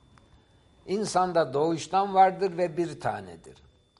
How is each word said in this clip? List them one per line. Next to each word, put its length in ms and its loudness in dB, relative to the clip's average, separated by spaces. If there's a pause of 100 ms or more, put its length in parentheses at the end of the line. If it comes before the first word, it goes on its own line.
(880)
İnsanda 680 0
doğuştan 600 0
vardır 440 4
ve 180 -2
bir 240 -4
tanedir. 560 -8 (440)